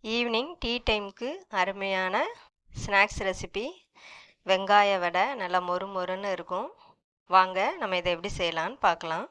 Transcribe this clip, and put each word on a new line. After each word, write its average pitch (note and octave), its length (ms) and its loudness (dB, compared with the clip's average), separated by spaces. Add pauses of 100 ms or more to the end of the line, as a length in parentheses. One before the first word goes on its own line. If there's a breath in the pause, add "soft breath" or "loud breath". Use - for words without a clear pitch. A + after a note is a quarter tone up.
(160)
ஈவினிங் A#3+ 340 0 (140)
டீ A3+ 80 -2 (160)
டைமுக்கு G#3 400 -2 (320)
அருமையான F#3+ 560 -2 (640 loud breath)
ஸ்நாக்ஸ் G3+ 460 2
ரெசிபி F#3+ 360 -6 (880 loud breath)
வெங்காய G3 400 6 (140)
வடை. F3 200 2 (180)
நல்லா F3+ 260 0
மொறு F3+ 260 -2
மொறுன்னு F#3 420 -4
இருக்கும். F3+ 320 -6 (680 soft breath)
வாங்க, F#3 240 4 (220)
நம்ம F#3+ 180 -2
இதை F3 160 0
எப்படி F#3 240 -6
செய்யலான்னு E3+ 460 -2
பார்க்கலாம். E3+ 460 0